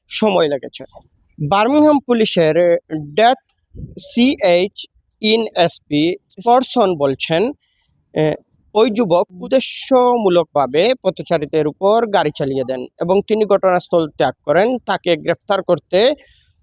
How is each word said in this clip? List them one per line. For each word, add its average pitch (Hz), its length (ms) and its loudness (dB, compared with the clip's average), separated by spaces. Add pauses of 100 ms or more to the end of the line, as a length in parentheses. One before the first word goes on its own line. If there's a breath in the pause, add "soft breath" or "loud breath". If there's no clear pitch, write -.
সময় 185 400 0
লেগেছে। 127 360 -8 (640)
বার্মিংহাম 277 500 4
পুলিশের 175 800 0 (360)
ডেথ 233 240 2 (640)
সিএইচ 202 880 0 (340)
ইন 220 260 0 (100)
এসপি 170 580 -2 (140)
স্পরসন 233 640 0
বলছেন, 160 560 -2 (640)
এ, 156 200 0 (400)
ওই 220 160 2
যুবক 196 420 0
উদ্দেশ্যমূলকভাবে 196 1600 0 (100)
পথচারীদের 156 640 -2
উপর 208 400 0
গাড়ি 175 280 0
চালিয়ে 135 320 -4
দেন 127 180 -8 (140)
এবং 185 280 0
তিনি 214 180 0
ঘটনাস্থল 180 640 0
ত্যাগ 135 240 -2 (120)
করেন। 202 320 2
তাকে 180 400 -2
গ্রেফতার 170 460 -4
করতে 190 520 0 (480 soft breath)